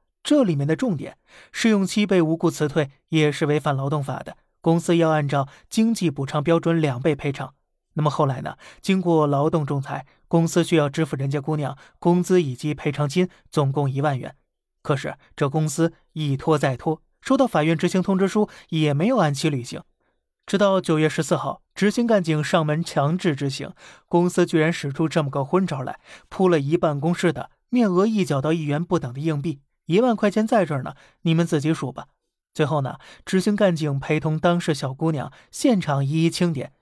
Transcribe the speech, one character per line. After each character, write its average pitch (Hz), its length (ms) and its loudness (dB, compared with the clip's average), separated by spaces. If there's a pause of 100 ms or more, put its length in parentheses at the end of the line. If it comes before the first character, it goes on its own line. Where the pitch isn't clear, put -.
(240)
这 294 200 4
里 175 120 0
面 139 100 -2
的 160 120 0
重 226 180 -2
点， - 220 -10 (340)
试 - 180 0
用 196 160 4
期 208 200 0
被 185 160 4
无 160 160 0
故 165 120 0
辞 151 200 -2
退 143 220 -2 (180)
也 156 200 2
是 147 160 -2
违 147 140 0
反 147 160 -2
劳 135 140 -4
动 147 120 -2
法 139 180 -6
的， - 180 -14 (240)
公 170 180 2
司 170 160 2
要 165 140 4
按 151 180 2
照 139 220 -2 (200)
经 220 240 2
济 175 160 0
补 139 160 -4
偿 151 160 -2
标 165 160 2
准 165 220 0
两 135 220 0
倍 156 120 2
赔 143 180 -4
偿。 135 240 -10 (400)
那 151 60 -2
么 156 80 2
后 147 160 0
来 135 160 -2
呢， - 160 -10 (240)
经 190 180 2
过 165 280 4
劳 143 220 2
动 160 140 0
仲 139 160 -4
裁， 139 280 -10 (200)
公 165 200 2
司 170 160 2
需 170 120 0
要 147 140 4
支 160 160 -2
付 156 100 -6
人 139 140 -4
家 143 100 -4
姑 156 160 -4
娘 135 220 -6 (220)
工 175 240 2
资 180 180 2
以 131 140 -4
及 151 180 -4
赔 143 180 -4
偿 147 160 -2
金， 180 220 0 (220)
总 139 200 0
共 139 200 -2
一 139 100 -4
万 139 160 0
元。 - 180 -12 (460)
可 143 140 -2
是 139 200 -6 (200)
这 147 120 0
公 156 220 -2
司 165 240 0 (200)
一 147 220 -2
拖 151 220 0
再 139 180 -2
拖， - 280 -6 (180)
收 269 160 0
到 269 80 4
法 160 180 0
院 165 140 2
执 175 100 0
行 185 140 0
通 190 160 0
知 190 100 2
书 208 220 0 (200)
也 151 260 0
没 165 120 0
有 262 120 0
按 151 140 2
期 156 160 -2
履 131 140 -4
行。 - 180 -12 (640)
直 202 120 -2
到 190 240 4
九 160 160 0
月 156 100 4
十 151 140 -4
四 156 160 0
号， - 240 -6 (140)
执 202 160 2
行 240 160 0
干 208 160 2
警 156 200 0
上 160 220 0
门 151 180 0
强 151 320 0
制 170 200 0
执 139 120 -4
行， 139 260 -8 (340)
公 175 220 2
司 175 140 2
居 170 160 0
然 160 140 2
使 143 180 -8
出 160 160 -2
这 156 140 -2
么 143 80 -2
个 139 160 -4
昏 180 200 0
招 135 180 -6
来， - 160 -10 (300)
铺 185 200 2
了 165 100 4
一 143 160 -2
办 156 240 0
公 165 140 0
室 170 180 0
的 135 200 -8 (180)
面 240 200 2
额 185 180 4
一 208 180 2
角 139 160 0
到 151 100 0
一 165 120 -2
元 147 200 -2
不 175 140 0
等 135 160 -6
的 135 60 -12
硬 151 200 -2
币， 151 220 -6 (240)
一 175 160 2
万 247 140 4
块 202 160 0
钱 220 160 0
在 214 180 2
这 151 80 -4
儿 135 80 -4
呢， 147 140 -10 (260)
你 165 140 2
们 170 100 4
自 165 160 0
己 151 120 0
数 143 180 -6
吧。 - 160 -14 (460)
最 156 120 0
后 143 160 0
呢， 123 160 -6 (260)
执 190 160 0
行 208 160 0
干 196 200 2
警 143 240 -2
陪 156 200 -2
同 156 200 -2
当 175 200 2
事 165 140 -2
小 135 200 -6
姑 160 180 -2
娘 147 200 -6 (200)
现 240 280 2
场 139 240 0
一 156 220 0
一 165 60 4
清 175 200 0
点。 - 300 -8